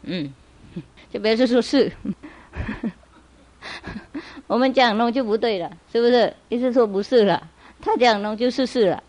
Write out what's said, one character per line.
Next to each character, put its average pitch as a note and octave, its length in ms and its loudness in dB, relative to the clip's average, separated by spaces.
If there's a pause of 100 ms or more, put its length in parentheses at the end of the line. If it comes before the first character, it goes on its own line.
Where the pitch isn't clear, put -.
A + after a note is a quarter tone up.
嗯， C#3+ 280 -8 (380)
<laughs> - 420 -18
就 - 80 -8
别 A3 160 0
说 B3+ 120 2
说 A#3+ 120 2
是。 B3 320 0 (1120)
<laughs> - 1400 -18
我 G#3+ 140 -2
们 C4 120 2
这 C#4 80 2
样 A#3 160 4
弄 A#3 160 0
就 C4 120 -2
不 G#3+ 120 -2
对 A3 220 -2
了， E3 180 -8 (160)
是 A3+ 80 -2
不 A#3 60 2
是？ A#3+ 260 4 (180)
意 A#3+ 100 -2
思 B3+ 120 0
说 A#3+ 140 4
不 G3+ 160 -4
是 A3 240 4
了， - 240 0 (320)
他 A4 160 0
这 A#3 80 2
样 G#3+ 160 2
弄 G#3+ 160 -6
就 B3 140 0
是 B3+ 160 -2
是 G#3 240 2
了。 - 180 -4